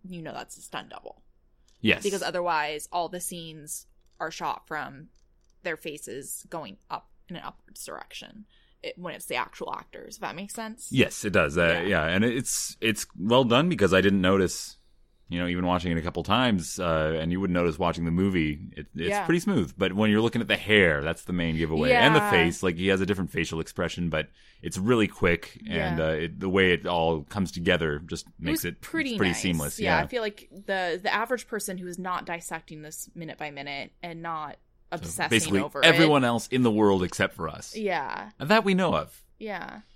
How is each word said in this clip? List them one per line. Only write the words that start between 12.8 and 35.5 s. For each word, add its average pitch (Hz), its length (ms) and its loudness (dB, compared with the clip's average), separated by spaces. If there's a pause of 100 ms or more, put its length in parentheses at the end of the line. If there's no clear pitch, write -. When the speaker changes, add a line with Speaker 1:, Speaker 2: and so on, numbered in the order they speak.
Speaker 2:
it's 110 240 0 (120)
well 120 260 4
done 127 260 4
because 98 240 4
I 95 80 8
didn't 98 200 6
notice 95 560 2 (560)
you 87 60 -2
know, 87 80 0
even 90 180 0
watching 87 260 2
it 82 60 2
a 80 40 -2
couple 85 220 -4
times, 104 560 0
uh, 80 400 0
and 82 120 -2
you 92 100 0
wouldn't 90 140 0
notice 87 240 2
watching 85 260 0
the 82 60 0
movie, 85 480 0 (180)
it, 76 80 -12 (100)
it's 90 140 -2
Speaker 1:
Yeah. 101 160 -2
Speaker 2:
pretty 170 140 2
smooth. 175 380 0
But 92 160 0
when 107 180 2
you're 107 100 4
looking 117 200 0
at 101 60 -4
the 104 80 2
hair, 92 460 4
that's 82 220 -4
the 90 100 -6
main 85 240 0
giveaway. 78 340 2
And - 240 6
the - 40 6
Speaker 1:
Yeah. - 120 0
Speaker 2:
face, 85 300 2
like, 90 160 0
he 92 100 0
has 95 140 4
a 95 40 2
different 92 260 -2
facial 82 280 -4
expression, 85 500 -4
but 78 200 -2 (320)
it's 82 160 -8
really 107 300 4
quick, - 500 0 (100)
and, 80 300 -2
Speaker 1:
Yeah. 80 80 2
Speaker 2:
uh, 80 60 2
it, 80 280 -4
the 95 100 -2
way 92 240 6
it 80 120 0
all 82 380 2
comes 95 280 -4
together 85 540 2
just 82 220 -10
Speaker 1:
It - 120 -20
Speaker 2:
makes - 200 -2
Speaker 1:
was - 60 -6
Speaker 2:
it - 160 -6
Speaker 1:
pretty 285 360 -4
Speaker 2:
pretty 95 140 2
Speaker 1:
nice. 92 100 -4
Speaker 2:
seamless. 78 380 -2
Speaker 1:
Yeah, 90 180 2
Speaker 2:
Yeah. 78 60 0
Speaker 1:
I 73 40 -6
feel 240 140 -4
like 208 300 -8
the, 185 500 -2
the 202 120 0
average 233 340 -2
person 202 320 -8
who 180 80 -10
is 175 100 -10
not 180 280 -6
dissecting 165 580 -10
this - 320 -16
minute 165 220 -12
by 151 120 -10
minute 139 420 -12 (120)
and 170 180 -12
not 160 360 -8 (340)
Speaker 2:
So 170 60 -8
Speaker 1:
obsessing 165 340 -4
Speaker 2:
basically, 98 300 4